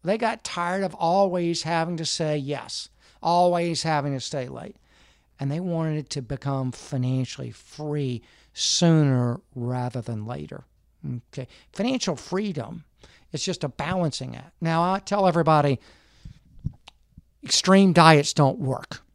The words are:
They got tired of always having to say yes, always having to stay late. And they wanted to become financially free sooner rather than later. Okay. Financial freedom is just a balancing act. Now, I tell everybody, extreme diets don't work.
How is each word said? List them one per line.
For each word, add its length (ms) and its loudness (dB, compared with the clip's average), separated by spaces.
They 140 -2
got 260 -4
tired 400 -4
of 100 -4
always 680 0
having 340 -2
to 80 -6
say 320 -2
yes, 520 -8
always 640 2
having 300 0
to 60 -4
stay 280 -6
late. 300 -14
And 120 -4
they 80 -4
wanted 520 -4
to 100 -6
become 500 -4
financially 800 -4
free 720 -6
sooner 880 2
rather 460 -6
than 240 -8
later. 400 -10
Okay. 160 -12
Financial 420 -2
freedom 680 -6
is 120 -6
just 200 -4
a 60 -4
balancing 680 -4
act. 240 -18
Now, 340 0
I 60 -2
tell 280 2
everybody, 520 4
extreme 500 4
diets 400 8
don't 260 2
work. 420 -6